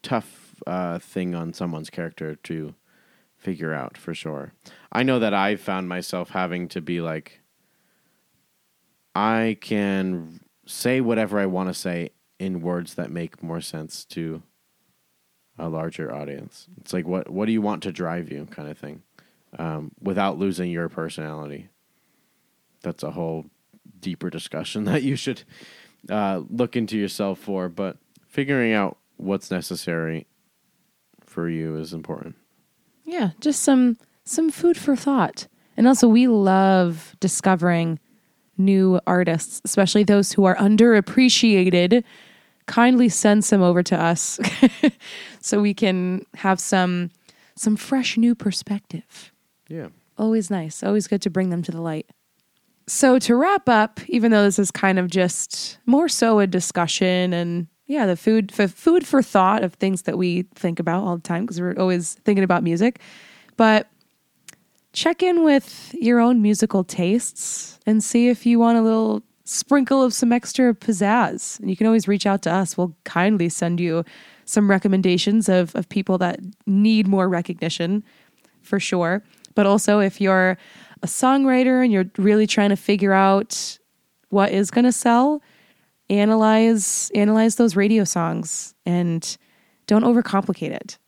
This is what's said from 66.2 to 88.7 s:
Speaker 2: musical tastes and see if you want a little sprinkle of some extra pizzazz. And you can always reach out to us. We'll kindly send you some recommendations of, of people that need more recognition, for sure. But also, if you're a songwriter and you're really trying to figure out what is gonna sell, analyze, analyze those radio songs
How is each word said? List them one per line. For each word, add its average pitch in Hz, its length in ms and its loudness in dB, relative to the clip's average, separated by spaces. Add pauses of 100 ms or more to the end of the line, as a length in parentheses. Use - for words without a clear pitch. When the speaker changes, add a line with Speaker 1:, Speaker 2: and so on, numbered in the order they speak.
Speaker 2:
musical 208 400 2
tastes - 1040 -4
and 214 160 2
see 240 260 2
if 240 160 0
you 233 140 4
want 233 200 4
a 226 40 4
little 220 400 0 (220)
sprinkle 269 580 2
of 254 100 2
some 240 200 0
extra 240 420 0
pizzazz. 202 840 -2
And 190 100 -6
you 185 60 -2
can 220 100 0
always 226 220 2
reach 202 180 0
out 196 160 0
to 165 100 -2
us. 185 240 -2
We'll 180 280 -4
kindly 180 440 0
send 170 320 -2
you 165 240 -2 (400)
some 208 260 2
recommendations 190 800 2
of, 180 260 2
of - 140 -4
people 190 300 -2
that 180 220 -2 (260)
need 208 400 4
more 190 220 2
recognition, 175 720 -4 (580)
for 196 200 -2
sure. 180 420 -2 (320)
But 202 120 4
also, 208 340 4
if 196 200 0
you're 185 380 2 (440)
a 196 40 -6
songwriter 254 760 2
and 240 100 2
you're 190 260 0
really 208 280 4
trying 202 240 2
to 196 60 2
figure 196 360 0
out 196 680 2 (520)
what 196 220 2
is 196 180 0
gonna 247 220 2
sell, 254 500 2 (680)
analyze, 220 1040 2
analyze 220 420 4
those 220 200 2
radio 202 280 4
songs 170 720 -4 (100)